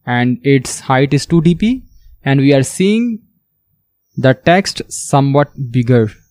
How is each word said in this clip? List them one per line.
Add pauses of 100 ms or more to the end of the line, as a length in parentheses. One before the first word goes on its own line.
and
its
height
is
two
D
P, (400)
and
we
are
seeing (920)
the
text
somewhat (200)
bigger. (220)